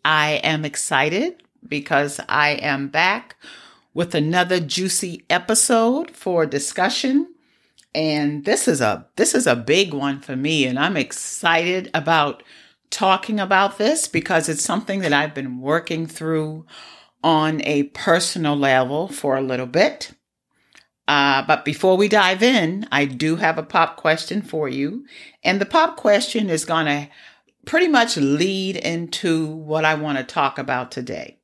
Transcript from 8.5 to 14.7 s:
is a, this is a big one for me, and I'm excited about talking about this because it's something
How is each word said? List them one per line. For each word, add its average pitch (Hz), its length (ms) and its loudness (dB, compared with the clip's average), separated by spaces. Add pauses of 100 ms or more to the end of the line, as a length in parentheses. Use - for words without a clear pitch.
is 143 100 2
a, 107 260 0 (120)
this 220 180 2
is 240 120 2
a 123 100 4
big 156 360 2
one 139 280 -4
for 131 160 -8
me, 147 280 0
and 127 140 -2
I'm 175 160 0
excited 170 1000 -2
about 151 480 0 (480)
talking 190 480 0
about 196 400 2
this 294 300 0
because 165 400 0
it's 156 160 -4
something 196 380 -2